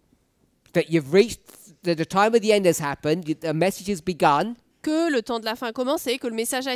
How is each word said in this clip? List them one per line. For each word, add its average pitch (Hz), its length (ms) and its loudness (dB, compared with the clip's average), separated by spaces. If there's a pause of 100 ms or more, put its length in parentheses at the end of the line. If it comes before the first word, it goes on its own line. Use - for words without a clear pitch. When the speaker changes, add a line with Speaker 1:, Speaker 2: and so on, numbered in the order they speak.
(720)
Speaker 1:
That 160 180 0
you've 151 240 0
reached, 202 240 4 (460)
that 170 100 0
the 160 140 -2
time 208 260 2
of 233 60 6
the 214 100 0
end 202 160 4
has 165 140 2
happened, 151 480 -4
you, 156 80 -2
the 160 180 -4
message 180 340 -2
has 196 160 -4
begun. 175 520 2 (260)
Speaker 2:
Que 320 300 0
le 240 100 0
temps 233 160 -6
de 220 60 -12
la 220 100 -4
fin 247 140 -8
a 226 40 -8
commencé, 262 460 -2
que 262 80 -8
le 226 80 -6
message 254 320 -4
a, 269 100 -4